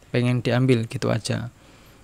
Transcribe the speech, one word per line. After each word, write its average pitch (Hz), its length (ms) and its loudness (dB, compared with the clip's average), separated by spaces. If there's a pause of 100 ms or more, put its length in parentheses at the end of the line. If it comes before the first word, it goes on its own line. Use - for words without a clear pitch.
(140)
pengen 123 320 0
diambil 123 400 2
gitu 113 240 -4
aja. 113 400 -4 (540)